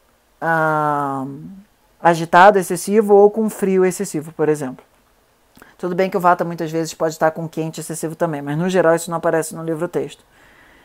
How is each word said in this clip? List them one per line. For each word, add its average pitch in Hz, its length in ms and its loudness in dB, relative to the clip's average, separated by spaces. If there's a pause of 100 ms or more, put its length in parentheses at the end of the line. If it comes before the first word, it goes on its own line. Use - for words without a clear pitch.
(420)
ah, 151 840 -2 (760)
agitado 175 580 6
excessivo 202 560 2
ou 208 160 8
com 220 180 -2
frio 190 360 0
excessivo, 170 480 -6
por 151 160 0
exemplo. 143 360 -4 (920)
Tudo 180 180 -6
bem 190 140 0
que 196 80 -4
o - 20 0
vata 175 240 2
muitas 170 260 -6
vezes 160 240 -4
pode 160 200 -4
estar 160 180 0
com 165 160 -10
quente 160 320 -8
excessivo 160 360 -8
também, 156 260 -4
mas 143 160 -6
no 180 120 -2
geral 170 240 2
isso 170 160 -4
não 165 80 -6
aparece 160 380 -2
no 165 80 -12
livro 165 240 -6
texto. 147 380 -8 (600)